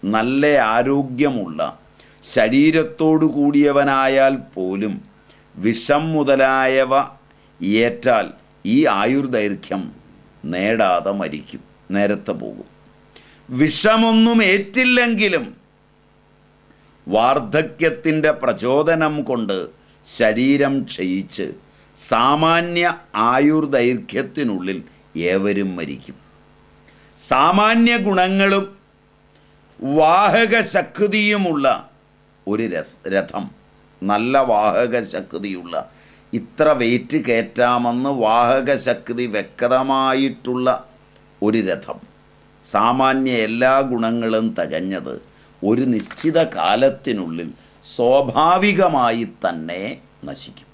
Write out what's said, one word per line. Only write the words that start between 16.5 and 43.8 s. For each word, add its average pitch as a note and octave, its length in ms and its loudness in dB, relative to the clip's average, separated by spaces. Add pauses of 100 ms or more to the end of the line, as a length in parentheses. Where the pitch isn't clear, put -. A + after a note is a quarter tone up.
വാർദ്ധക്യത്തിൻ്റെ D3+ 1200 0 (120)
പ്രചോദനം D#3 720 0 (100)
കൊണ്ട് A2 340 -2 (460)
ശരീരം C3+ 680 2 (100)
ക്ഷയിച്ച് F#2+ 640 -6 (500)
സാമാന്യ E3 880 2 (460)
ആയുർദൈർഘ്യത്തിനുള്ളിൽ B2 1500 0 (540)
ഏവരും G2 440 0
മരിക്കും. C#2 400 -12 (1000)
സാമാന്യ G#3 800 4 (120)
ഗുണങ്ങളും G3 580 2 (1300)
വാഹകശക്തിയുമുള്ള G3+ 1700 2 (800)
ഒരു G#2+ 260 -2
രസ്-, D#2+ 260 -8 (140)
രഥം, G2 320 -4 (580)
നല്ല G#2+ 320 0 (160)
വാഹകശക്തിയുള്ള, G2 1200 -2 (580)
ഇത്ര A#2 340 -2 (140)
വെയിറ്റ് A#2+ 460 0
കയറ്റാമെന്ന് A#2+ 840 0 (140)
വാഹകശക്തി A#2+ 1040 0 (100)
വ്യക്തമായിട്ടുള്ള C3 1300 -2 (760)
ഒരു A2 180 2 (100)
രഥം, - 280 -8 (640)
സാമാന്യ C3 720 0 (160)
എല്ലാ B2+ 260 2 (180)